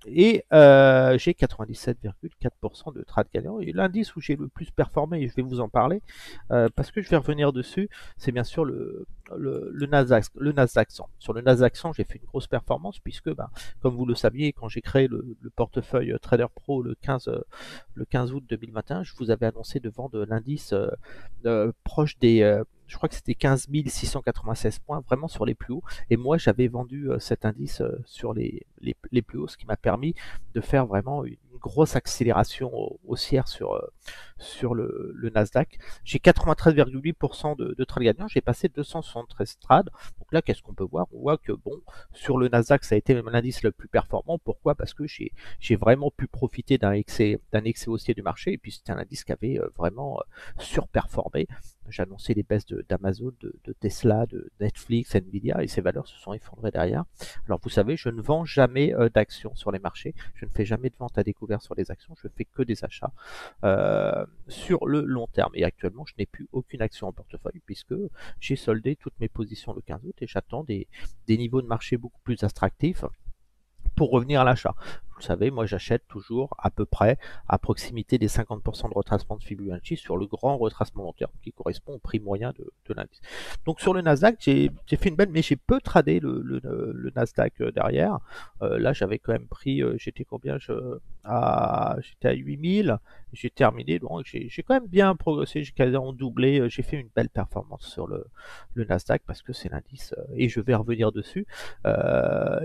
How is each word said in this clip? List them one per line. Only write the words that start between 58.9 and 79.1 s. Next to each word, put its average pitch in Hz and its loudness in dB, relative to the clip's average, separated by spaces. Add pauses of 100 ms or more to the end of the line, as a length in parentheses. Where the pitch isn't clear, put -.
euh, 117 4
d'actions - 0
sur - -6
les 95 -4
marchés. - -8 (180)
Je - -10
ne - -8
fais 104 0
jamais 117 -2
de - -12
vente 123 -8
à 104 2
découvert 104 -4
sur - -10
les 92 -4
actions. - -14
Je - -14
fais - -6
que - -4
des 117 -2
achats, - -8 (500)
euh, 52 2 (220)
sur - -2
le 147 2
long 131 -2
terme. - 0
Et 85 0
actuellement, 98 -4
je - -20
n'ai 104 -2
plus - -16
aucune 127 -6
action 107 -6
en 95 -6
portefeuille - -14
puisque - -12 (460)
j'ai - -4
soldé 120 -2
toutes - -14
mes 117 -2
positions 110 -8
le 104 -10
quinze - -10
août 180 -12
et 123 -8
j'attends 117 -8
des, 101 -6 (400)
des 113 4
niveaux 120 0
de 123 -8
marché 117 -2
beaucoup 120 -10
plus 120 -2
attractifs - 0 (880)
pour 143 6
revenir 131 4
à - 8
l'achat. 127 4 (380)
Vous - -12
le - -14
savez, 95 2
moi 117 -2
j'achète 101 -2
toujours 113 -6
à 95 0
peu 104 -2
près 113 4 (300)
à - 4
proximité - -2
des 117 4
cinquante 110 0
pour 110 -2
cent - -6
de - -8
retracement 104 0